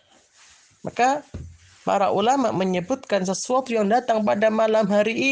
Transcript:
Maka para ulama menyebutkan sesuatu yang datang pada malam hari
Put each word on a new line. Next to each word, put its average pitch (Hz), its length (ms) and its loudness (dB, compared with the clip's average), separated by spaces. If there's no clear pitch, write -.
Maka 269 400 0
para 190 240 2
ulama 226 400 2
menyebutkan 185 720 -2
sesuatu 247 480 -2
yang 214 160 0
datang 226 360 0
pada 208 280 2
malam 220 360 2
hari 208 280 2